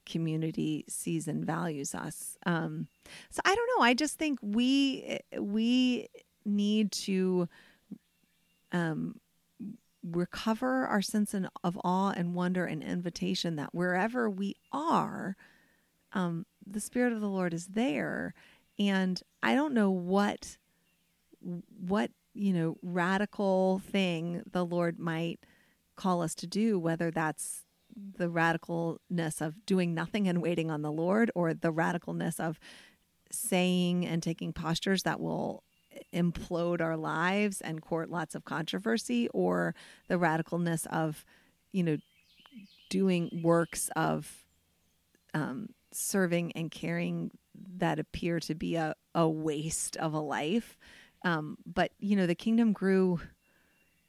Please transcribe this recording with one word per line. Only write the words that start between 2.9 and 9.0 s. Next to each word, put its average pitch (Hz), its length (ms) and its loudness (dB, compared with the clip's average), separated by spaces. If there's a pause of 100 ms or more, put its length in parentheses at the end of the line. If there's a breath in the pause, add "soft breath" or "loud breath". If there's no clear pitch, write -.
so - 160 -8
I 359 100 6
don't 466 220 0
know. 320 60 6
I 240 100 6
just 285 240 0
think 302 240 -2
we, 262 800 0 (180)
we 233 680 2 (380)
need 208 460 2
to, 185 560 2 (1200 soft breath)
um, 165 480 -2 (840)